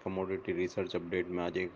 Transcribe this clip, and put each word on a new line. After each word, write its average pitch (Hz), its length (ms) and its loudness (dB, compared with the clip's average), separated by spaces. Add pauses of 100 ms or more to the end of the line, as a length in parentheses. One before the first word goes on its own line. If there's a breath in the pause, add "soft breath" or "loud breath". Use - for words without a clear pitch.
कमोडिटी 95 460 0
रिसर्च 90 440 0
अपडेट 87 320 0
में 87 160 0
आज 87 140 0
एक 90 180 0